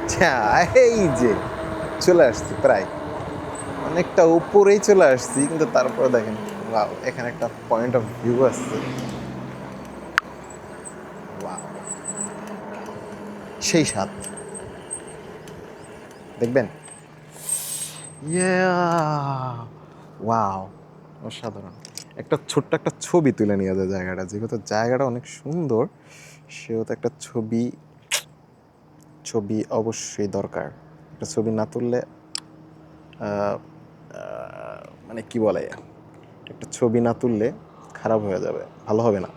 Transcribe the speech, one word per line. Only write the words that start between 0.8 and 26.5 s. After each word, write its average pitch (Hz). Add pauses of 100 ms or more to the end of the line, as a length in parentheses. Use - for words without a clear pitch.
যে 113 (640)
চলে 175
আসছি -
প্রায়। 110 (1040)
অনেকটা 175
উপরেই 202
চলে 196
আসছি, 135
কিন্তু 156
তারপরে 131
দেখেন, 110 (360)
ওয়াও, 107 (160)
এখানে 123
একটা 117 (220)
point 120
of 120
view 123
আসছে। - (2750)
ওয়াও। 92 (2000)
সেই 160
স্বাদ। 98 (2250)
দেখবেন? 120 (1600)
ইয়া! 160 (540)
ওয়াও, 98 (560)
অসাধারণ। 104 (460)
একটা - (120)
ছোট্ট -
একটা 156 (100)
ছবি 151
তুলে 104
নেওয়া 95
যায় 95
জায়গাটা। 92
যেহেতু 104
জায়গাটা 120
অনেক 123
সুন্দর, 143 (640)
সেহেতু 113